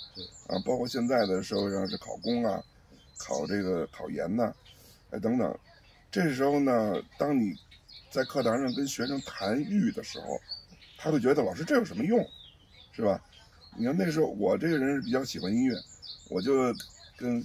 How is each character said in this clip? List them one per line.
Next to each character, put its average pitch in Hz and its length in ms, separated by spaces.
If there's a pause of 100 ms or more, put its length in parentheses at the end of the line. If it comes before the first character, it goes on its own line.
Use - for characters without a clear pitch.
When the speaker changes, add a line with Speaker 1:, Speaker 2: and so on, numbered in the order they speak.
(160)
Speaker 1:
对。 92 80 (240)
Speaker 2:
啊， - 80 (100)
包 123 120
括 123 100
现 120 180
在 120 200
的 95 180
社 101 180
会 101 80
上 98 160
是 90 120
考 - 260
公 120 220
啊， 98 180 (540)
考 71 280
这 101 160
个， 90 260
考 - 220
研 78 240
呐， 113 160 (600)
哎， - 80
等 123 180
等。 92 220 (500)
这 170 240
时 127 80
候 143 160
呢， 117 380 (220)
当 143 200
你 104 160 (560)
在 131 140
课 - 180
堂 117 160
上 131 160
跟 139 140
学 - 180
生 139 200
谈 107 360
育 190 300
的 - 100
时 - 200
候， - 180 (580)
他 156 140
会 151 80
觉 127 140
得 143 100
“老 92 100
师， 139 120
这 285 100
有 240 80
什 90 140
么 120 80
用？” 220 200 (720)
是 - 60
吧？ 101 200 (560)
你 113 80
看 135 120
那 185 120
时 156 120
候 135 60
我 101 300
这 151 120
个 160 80
人 135 180
是 135 60
比 110 100
较 131 100
喜 - 180
欢 92 140
音 123 120
乐， 123 100 (540)
我 92 120
就 127 320 (440)
跟， 120 280